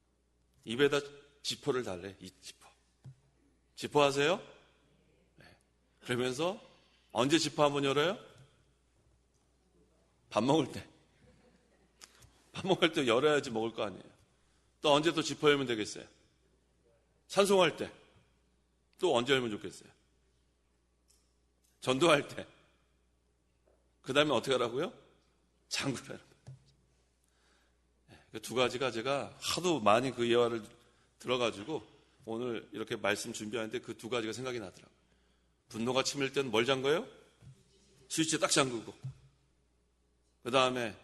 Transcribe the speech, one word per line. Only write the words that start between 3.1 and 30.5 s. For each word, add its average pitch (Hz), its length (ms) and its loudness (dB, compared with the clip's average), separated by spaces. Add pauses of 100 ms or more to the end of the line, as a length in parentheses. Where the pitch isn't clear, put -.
지퍼 143 280 2
하세요? 143 340 4 (1000)
네. - 80 -20 (560)
그러면서 127 600 -4 (500)
언제 135 260 4
지퍼 151 280 0
한번 143 180 2
열어요? 147 340 2 (2000)
밥 107 140 0
먹을 139 280 2
때. - 160 -14 (1600)
밥 - 160 -10
먹을 170 260 2
때 160 140 0
열어야지 135 440 2
먹을 110 220 -4
거 120 100 -6
아니에요. 98 200 -10 (760)
또 151 120 6
언제 151 180 4
또 156 100 0
지퍼 147 280 2
열면 139 180 4
되겠어요? 107 380 -4 (1200)
찬송할 185 500 4
때. 92 140 -8 (1080)
또 170 160 2
언제 123 180 2
열면 123 180 2
좋겠어요? 98 380 -12 (1900)
전도할 143 460 4
때. - 180 -12 (1600)
그다음에 147 300 2
어떻게 123 220 0
하라고요? 127 380 -2 (800)
잠그라는 - 480 -6
거예요. - 400 -20 (1500)
네, - 100 -20 (120)
그 110 100 -12
두 110 140 -8
가지가 123 360 0
제가 113 480 -4
하도 165 400 0
많이 113 320 4
그 120 180 -2
예화를 117 340 2 (560)